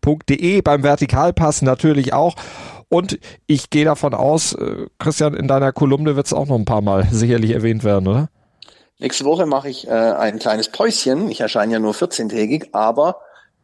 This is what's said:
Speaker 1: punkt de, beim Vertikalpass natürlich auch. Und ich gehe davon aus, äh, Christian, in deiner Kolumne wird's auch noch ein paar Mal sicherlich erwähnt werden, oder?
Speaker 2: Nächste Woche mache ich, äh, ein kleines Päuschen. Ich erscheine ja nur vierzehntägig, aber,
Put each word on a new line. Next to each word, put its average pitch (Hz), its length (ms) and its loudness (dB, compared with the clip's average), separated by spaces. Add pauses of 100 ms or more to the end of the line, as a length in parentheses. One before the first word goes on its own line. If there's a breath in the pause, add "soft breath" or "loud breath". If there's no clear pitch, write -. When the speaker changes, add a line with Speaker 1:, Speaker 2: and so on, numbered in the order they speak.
Speaker 1:
punkt 151 280 0
de, 175 320 2
beim 147 220 2
Vertikalpass 147 760 2
natürlich 135 520 2
auch. 160 220 2 (540 loud breath)
Und 180 280 0 (300 loud breath)
ich 147 220 0
gehe 151 160 2
davon 147 280 0
aus, 151 400 0
äh, - 340 -6 (120)
Christian, 151 360 0
in - 120 -4
deiner 135 240 2
Kolumne 143 440 2
wird's 139 180 -2
auch 143 140 -2
noch 135 100 2
ein 107 80 -2
paar 107 160 0
Mal 98 300 2
sicherlich 113 400 2
erwähnt 110 320 0
werden, 101 240 2
oder? 127 220 0 (680 soft breath)
Speaker 2:
Nächste 135 260 -6
Woche 165 220 2
mache 139 200 -2
ich, 131 200 -12
äh, - 20 -6
ein 113 480 0
kleines 110 320 -2
Päuschen. 202 640 -2
Ich - 100 -8
erscheine 110 320 -2
ja 113 60 0
nur 107 160 -2
vierzehntägig, 110 800 -4
aber, 117 420 0 (480 loud breath)